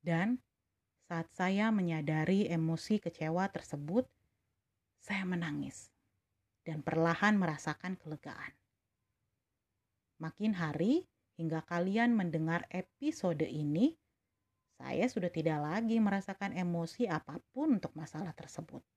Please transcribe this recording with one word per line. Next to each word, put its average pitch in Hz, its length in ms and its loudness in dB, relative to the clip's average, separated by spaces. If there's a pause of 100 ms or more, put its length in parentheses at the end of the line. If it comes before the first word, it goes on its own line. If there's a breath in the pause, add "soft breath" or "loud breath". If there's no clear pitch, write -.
Dan 175 320 2 (720)
saat 165 240 -6
saya 196 400 2
menyadari 165 720 2
emosi 165 560 0
kecewa 170 480 -2
tersebut, 156 560 -2 (960)
saya 196 240 -6
menangis 156 640 -4 (720)
dan 156 240 -8
perlahan 170 560 4
merasakan 160 560 -2
kelegaan. - 560 -12 (1700)
Makin 202 400 -2
hari, 170 480 2 (320)
hingga 160 240 -2
kalian 196 480 2
mendengar 165 560 0
episode 185 800 -2
ini, 156 480 2 (800)
saya 135 320 0
sudah 180 240 -2
tidak 156 320 0
lagi 220 400 0
merasakan 196 480 0
emosi 175 560 -2
apapun 196 720 0
untuk - 160 -8
masalah 156 400 -8
tersebut. - 480 -14 (120)